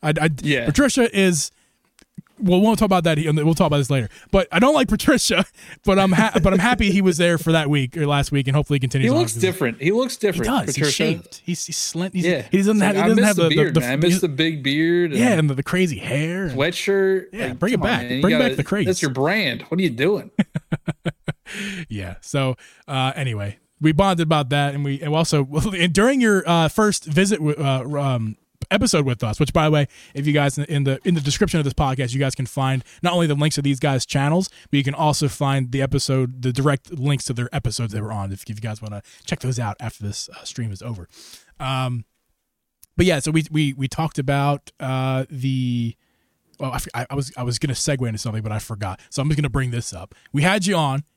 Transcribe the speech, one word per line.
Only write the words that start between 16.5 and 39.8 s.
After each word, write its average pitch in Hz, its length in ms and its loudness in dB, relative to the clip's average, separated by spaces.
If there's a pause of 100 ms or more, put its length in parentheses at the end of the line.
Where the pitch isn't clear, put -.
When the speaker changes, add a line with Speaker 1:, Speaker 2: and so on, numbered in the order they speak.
Speaker 2:
sweatshirt. 190 760 0
Speaker 1:
Yeah, 214 140 -6
Speaker 2:
Like, 127 140 -8
Speaker 1:
bring 202 120 0
it 247 40 0
Speaker 2:
come 175 80 0
on, 196 40 2
Speaker 1:
back. 226 140 0
Speaker 2:
man. 123 140 -4
You 139 60 -2
Speaker 1:
Bring 202 120 4
back 247 80 2
Speaker 2:
gotta, 247 140 0
Speaker 1:
the 139 80 -2
craze. 196 220 -2
Speaker 2:
that's 185 160 0
your 143 100 0
brand. 139 560 0
What 170 100 -4
are 190 40 0
you 170 80 2
doing? 131 460 -2
Speaker 1:
<laughs> - 40 0 (1500)
Yeah. 92 320 -10
So, 131 360 -4 (320)
uh, 135 260 -2
anyway, 107 440 -6 (220)
we 156 120 4
bonded 175 340 2
about 151 240 2
that, 143 240 0
and 143 100 -4
we, 139 160 -4
and 151 140 -2
also 156 320 2
<laughs> 160 300 -2
and 175 160 0
during 247 280 4
your, 208 280 4
uh, 165 200 4
first 208 360 0
visit, 190 320 2
w-, 151 200 0
uh, 135 440 -2
um, 120 360 -2 (340)
episode 196 360 2
with 123 180 -2
us, 110 160 -4
which, 151 120 0
by 165 120 4
the 156 60 4
way, 147 160 4 (280)
if 143 120 -4
you 151 60 2
guys 143 260 2
in 143 260 -2
the, 135 200 0
in 185 100 2
the 160 60 0
description 147 380 0
of 151 60 2
this 135 100 -2
podcast, 131 400 0
you 135 60 -2
guys 135 140 0
can 131 120 -6
find 131 380 -2 (180)
not 175 100 2
only 175 140 2
the 147 80 2
links 147 220 0
to 147 60 -4
these 139 180 0
guys' 135 260 0
channels, 151 420 0 (220)
but 143 60 0
you 139 80 2
can 139 100 -2
also 151 340 0
find 135 440 -2
the 131 100 0
episode, 131 600 -2
the 127 100 0
direct 135 400 0
links 143 320 -2
to - 80 -6
their 120 220 -4
episodes 113 380 -4
they 110 80 -4
were 107 120 -6
on, 98 200 -6
if, 95 100 -12
if - 80 -16
you 110 60 -6
guys 107 260 -10
wanna 104 200 -12 (220)
check - 160 -6
those 127 180 -2
out 113 220 -4